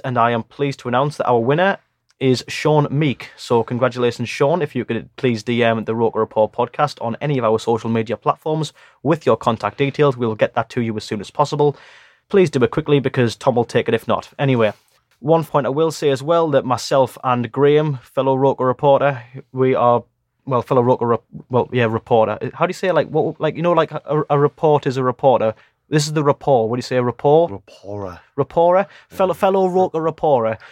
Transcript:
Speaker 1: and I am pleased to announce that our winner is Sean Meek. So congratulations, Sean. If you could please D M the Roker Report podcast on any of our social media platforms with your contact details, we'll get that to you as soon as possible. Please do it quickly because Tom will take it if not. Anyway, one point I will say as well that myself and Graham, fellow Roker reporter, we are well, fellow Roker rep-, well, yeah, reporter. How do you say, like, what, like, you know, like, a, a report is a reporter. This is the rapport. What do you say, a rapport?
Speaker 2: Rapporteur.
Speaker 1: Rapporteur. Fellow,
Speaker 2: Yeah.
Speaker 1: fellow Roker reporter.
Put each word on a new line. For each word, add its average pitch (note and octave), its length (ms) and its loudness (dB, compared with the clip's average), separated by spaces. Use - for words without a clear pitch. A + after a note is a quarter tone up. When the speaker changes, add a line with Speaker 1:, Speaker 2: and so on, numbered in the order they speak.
Speaker 1:
and B2+ 140 -4
I A#2 140 4
am A#2 100 -2
pleased C#3+ 380 -6
to - 80 -10
announce C3+ 280 -2
that - 100 -4
our B2 140 2
winner D#3+ 380 0
is C3 260 2
Sean D3+ 440 0
Meek. C#3+ 440 -4
So A#2+ 300 0
congratulations, A#2+ 640 -2
Sean. D3+ 320 0
If D3+ 160 -6
you A#2+ 80 -2
could A2 320 -6
please A#2+ 260 -2
D A#2+ 220 0
M A2+ 200 0
the A2+ 100 -4
Roker A2+ 240 0
Report G#2+ 340 0
podcast - 500 -4
on A2+ 200 -6
any D3 160 -2
of A#2 60 -2
our A2 140 2
social A#2 300 -4
media A2+ 300 -2
platforms D#3 560 -4
with D3+ 220 -2
your A#2 140 2
contact A2 400 -4
details, C#3 380 0
we'll A#2 180 -4
get - 200 -2
that A#2 160 -2
to B2 120 -4
you A2+ 160 -4
as G#2 60 -8
soon G#2+ 180 -8
as - 80 -16
possible. D3 440 0
Please F#3 220 4
do C3 120 0
it A2+ 80 2
quickly D3 300 0
because B2 340 0
Tom - 200 0
will A#2 100 2
take A2+ 240 -2
it A2+ 60 2
if A2 120 -4
not. - 220 -2
Anyway, A#2+ 360 2
one D#3+ 240 2
point D3 200 -2
I A#2 60 -2
will D#3 200 0
say D3 200 0
as C3+ 120 -2
well E3 280 0
that C3+ 160 2
myself B2+ 580 0
and A#2+ 260 0
Graham, D3 520 2
fellow C3+ 340 -2
Roker C3 300 0
reporter, C3+ 560 2
we C3 220 2
are A#2+ 300 2
well, B2+ 140 0
fellow B2+ 200 2
Roker A#2+ 240 2
rep-, A#2 160 0
well, B2 220 0
yeah, B2 120 2
reporter. A2 540 0
How D#3+ 120 0
do F3+ 40 -8
you F3+ 40 -10
say, F#3+ 180 -4
like, D3+ 160 0
what, D3+ 320 -4
like, D#3 160 -4
you D#3+ 60 -6
know, F3 100 0
like, D#3+ 200 -2
a, D3+ 380 -4
a D3 80 2
report D3 480 0
is C3 100 -2
a C3+ 80 -2
reporter. A#2+ 500 0
This D3+ 160 0
is D#3 60 -8
the D3+ 120 -2
rapport. C3+ 440 2
What A#2+ 80 -4
do - 20 -4
you B2 40 -6
say, C3 140 -6
a B2+ 60 2
rapport? D3 460 2
Speaker 2:
Rapporteur. G2 720 -12
Speaker 1:
Rapporteur. F3 500 0
Fellow, F#3 260 -2
Speaker 2:
Yeah. - 60 -12
Speaker 1:
fellow F#3+ 280 2
Roker F3+ 320 0
reporter. C#3+ 580 0